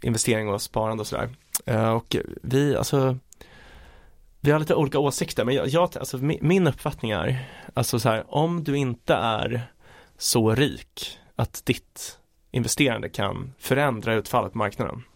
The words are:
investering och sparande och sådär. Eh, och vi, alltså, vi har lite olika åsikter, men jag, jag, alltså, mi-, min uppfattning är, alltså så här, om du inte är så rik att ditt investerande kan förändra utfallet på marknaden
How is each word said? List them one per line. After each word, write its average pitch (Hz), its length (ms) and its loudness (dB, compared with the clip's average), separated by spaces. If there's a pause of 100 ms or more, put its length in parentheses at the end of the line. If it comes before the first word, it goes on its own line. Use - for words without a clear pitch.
investering 110 480 0
och 101 120 -2
sparande 110 400 -2
och 104 60 -6
sådär. - 220 -4 (360)
Eh, 113 280 2
och - 220 -2 (260)
vi, 139 340 2
alltså, 131 420 2 (1200)
vi 143 100 6
har 151 80 6
lite 151 160 2
olika 139 240 2
åsikter, 139 460 0
men 127 100 2
jag, 135 120 0
jag, 170 300 0
alltså, 131 200 -6
mi-, 143 240 -2
min 180 260 4
uppfattning 127 440 -2
är, 127 340 0 (280)
alltså 120 260 0
så 120 100 2
här, 110 180 0
om 165 360 0
du 143 140 0
inte 139 360 0
är 117 580 -2 (460)
så 110 380 2
rik - 600 -2 (200)
att - 280 -6
ditt - 520 -4 (340)
investerande 117 580 0
kan 98 500 -4
förändra 127 560 0
utfallet 107 360 0
på - 60 -8
marknaden 107 460 -4 (120)